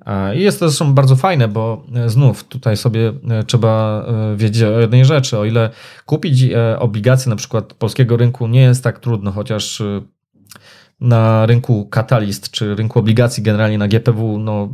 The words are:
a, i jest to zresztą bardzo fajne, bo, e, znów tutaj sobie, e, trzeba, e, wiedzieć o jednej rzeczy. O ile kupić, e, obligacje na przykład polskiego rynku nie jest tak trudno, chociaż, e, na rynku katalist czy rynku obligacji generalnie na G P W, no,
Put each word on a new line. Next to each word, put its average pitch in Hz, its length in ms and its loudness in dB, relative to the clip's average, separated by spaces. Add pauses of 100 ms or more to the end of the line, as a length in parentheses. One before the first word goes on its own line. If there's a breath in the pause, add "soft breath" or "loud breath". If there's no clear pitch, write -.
a, 98 280 -4
i 156 100 -2
jest 202 180 0
to 170 80 2
zresztą 143 260 0
bardzo 135 220 4
fajne, 139 320 2
bo, 110 460 -6
e, 120 140 -2
znów 110 360 2
tutaj 113 320 -4
sobie, 113 360 -2 (180)
e, 110 140 -2
trzeba, 110 600 0 (280)
e, 104 40 -4
wiedzieć 110 260 0
o 113 180 2
jednej 120 240 4
rzeczy. 135 340 2
O 104 60 -2
ile 113 260 0 (360 loud breath)
kupić, 147 360 0
e, 117 360 0
obligacje 120 520 0
na 104 60 -2
przykład - 380 -8
polskiego 117 420 0
rynku 120 300 0
nie 120 140 2
jest 127 240 4
tak 113 140 -4
trudno, 101 340 -4
chociaż, 104 480 -6
e, 101 200 -4 (1000 loud breath)
na 113 460 4
rynku 117 420 0
katalist 107 600 -2
czy 104 240 -6
rynku 113 240 -2
obligacji 113 440 0
generalnie 107 360 0
na 104 100 -2
G 113 120 2
P 117 120 2
W, 107 260 -4
no, 107 360 -4